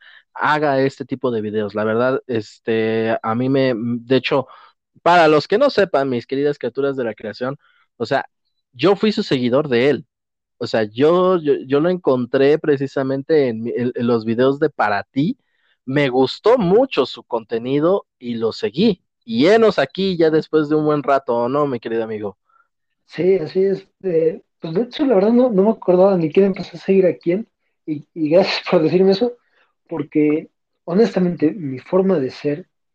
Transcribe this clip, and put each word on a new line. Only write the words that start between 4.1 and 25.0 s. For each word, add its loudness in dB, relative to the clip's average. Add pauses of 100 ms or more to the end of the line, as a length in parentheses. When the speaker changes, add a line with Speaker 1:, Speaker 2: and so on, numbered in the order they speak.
Speaker 1:
hecho, -2 (560)
para 4
los 2
que 0
no 2
sepan, 0
mis -4
queridas -2
criaturas -4
de -4
la -6
creación, -10 (400)
o -6
sea, -2 (480)
yo 2
fui 0
su -4
seguidor 0
de 2
él. -4 (500)
O -10
sea, 0
yo, 2
yo, 2 (140)
yo 0
lo 0
encontré 0
precisamente -2
en -8
mi, -6
en, -4
en -2
los 0
videos 0
de 0
Para -2
Ti. -4 (480)
Me 0
gustó 0
mucho 2
su -16
contenido -2 (120)
y -8
lo -2
seguí. -2 (220)
Y 0
henos 4
aquí -2
ya 4
después 0
de 2
un 0
buen 0
rato, 0
¿o 0
no, 0
mi -4
querido -4
amigo? -8 (680)
Speaker 2:
Sí, 0
así -2
es. -2 (160)
Eh, 0 (180)
pues, -8
de 0
hecho, -4